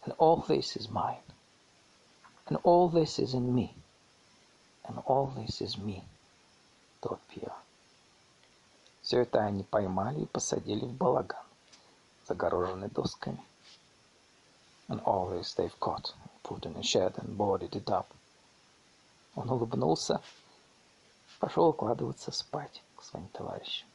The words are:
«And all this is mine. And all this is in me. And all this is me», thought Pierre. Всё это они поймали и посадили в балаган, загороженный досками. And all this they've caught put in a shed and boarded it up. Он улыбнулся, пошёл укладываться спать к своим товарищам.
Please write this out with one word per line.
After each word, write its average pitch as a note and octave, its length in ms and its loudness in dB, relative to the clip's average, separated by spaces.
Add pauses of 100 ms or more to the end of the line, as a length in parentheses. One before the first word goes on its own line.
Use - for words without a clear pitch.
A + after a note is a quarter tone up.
«And - 140 -6
all E3 280 6
this - 300 0
is - 140 -8
mine. - 320 -4 (1200)
And D3+ 160 -2
all F3 260 8
this D#3+ 300 2
is B2 160 0
in B2 200 2
me. A#2+ 200 2 (1080)
And A2+ 200 -8
all C3+ 220 2 (100)
this A2 240 -6
is G#2 180 -6
me», G2 240 -6 (1000)
thought - 280 -6
Pierre. - 260 -10 (1500)
Всё B2+ 180 2
это A#2+ 200 4
они G2+ 220 0
поймали G2+ 600 0
и - 40 -4
посадили - 580 -2
в B2 80 -6
балаган, C3 520 0 (840)
загороженный F2+ 600 0
досками. - 520 -4 (1500)
And - 160 -4
all F#2 240 2
this F2+ 260 -4
they've E2+ 260 -2
caught - 340 -4 (320)
put - 180 -8
in E2 120 -8
a - 60 -8
shed F#2 360 2
and G#2+ 180 -8
boarded G2 380 0
it G#2 160 -4
up. F#2 240 0 (1200)
Он B2 160 -6
улыбнулся, B2+ 680 2 (1200)
пошёл D#3+ 300 4
укладываться B2 600 -2
спать - 520 -8 (140)
к - 60 -20
своим - 260 -12
товарищам. - 680 -10